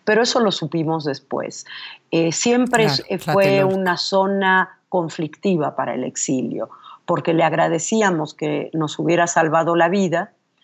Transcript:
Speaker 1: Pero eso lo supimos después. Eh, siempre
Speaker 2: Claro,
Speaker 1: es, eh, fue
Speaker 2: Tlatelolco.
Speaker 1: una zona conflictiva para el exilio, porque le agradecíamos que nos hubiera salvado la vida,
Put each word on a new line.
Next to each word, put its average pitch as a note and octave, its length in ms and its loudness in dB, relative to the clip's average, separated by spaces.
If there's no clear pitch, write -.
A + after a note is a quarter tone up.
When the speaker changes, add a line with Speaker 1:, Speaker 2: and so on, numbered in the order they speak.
Speaker 1:
Pero G#3+ 180 4
eso B3 180 0
lo G#3 120 2
supimos D#3+ 520 -4
después. - 600 -6
Eh, E3 220 2
siempre A#3+ 520 2
Speaker 2:
Claro, C#3 180 0
Speaker 1:
es, - 60 -14
eh, F#3+ 100 -4
fue F3 260 2
Speaker 2:
Tlatelolco. F#3+ 320 4
Speaker 1:
una F#3 200 0
zona F#3+ 840 0
conflictiva D#3+ 840 -2
para C3 200 -4
el B2+ 100 -4
exilio, - 640 -4
porque E3+ 280 0
le E3 100 2
agradecíamos D#3+ 920 0
que D3 400 -4
nos D#3 240 -4
hubiera E3+ 280 2
salvado E3 480 2
la E3+ 140 4
vida, F3+ 440 -2